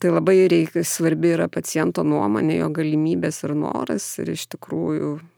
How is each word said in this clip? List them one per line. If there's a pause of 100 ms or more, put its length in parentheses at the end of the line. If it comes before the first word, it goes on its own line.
tai
labai (100)
reik-,
svarbi
yra
paciento
nuomonė,
jo
galimybės
ir
noras. (120)
Ir
iš (100)
tikrųjų, (200)